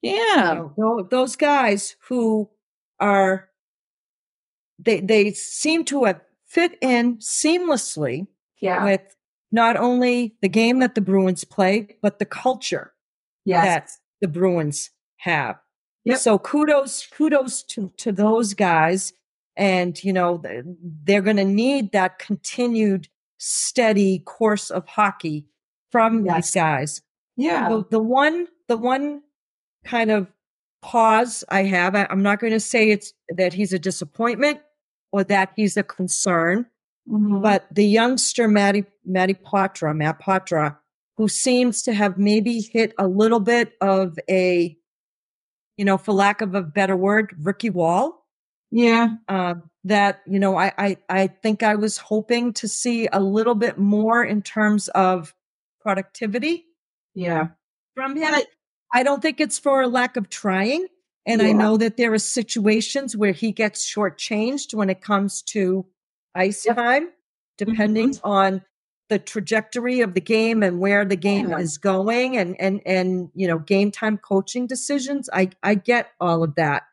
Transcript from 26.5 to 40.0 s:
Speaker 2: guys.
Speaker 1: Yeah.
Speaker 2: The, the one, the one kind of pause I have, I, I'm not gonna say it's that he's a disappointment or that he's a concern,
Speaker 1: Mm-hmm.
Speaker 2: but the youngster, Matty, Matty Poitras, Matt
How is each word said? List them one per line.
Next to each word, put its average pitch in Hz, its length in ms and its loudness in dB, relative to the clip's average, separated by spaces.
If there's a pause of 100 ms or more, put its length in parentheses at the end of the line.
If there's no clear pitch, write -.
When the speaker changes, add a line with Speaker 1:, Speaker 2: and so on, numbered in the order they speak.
Speaker 2:
guys. 151 460 0 (340)
Speaker 1:
Yeah. 277 340 0
Speaker 2:
The, 220 220 -2
the 226 80 2
one, 294 480 0 (200)
the 233 100 0
one 277 440 -2 (640)
kind 226 280 -2
of 208 160 0 (540)
pause 226 680 2
I 196 140 2
have, 190 320 0
I, 202 140 2
I'm 196 140 0
not 202 160 2
gonna 226 200 0
say 220 320 2
it's - 220 -2 (220)
that 180 180 0
he's 185 200 -2
a 185 60 -2
disappointment 226 800 -2 (520)
or 196 140 0
that 190 300 2
he's 208 200 0
a 202 80 0
concern, 180 840 -2 (420)
Speaker 1:
Mm-hmm. 208 320 0
Speaker 2:
but 202 300 2
the 208 160 4
youngster, 233 600 2
Matty, 202 380 2 (180)
Matty 185 300 0
Poitras, 190 640 -2
Matt 156 240 -2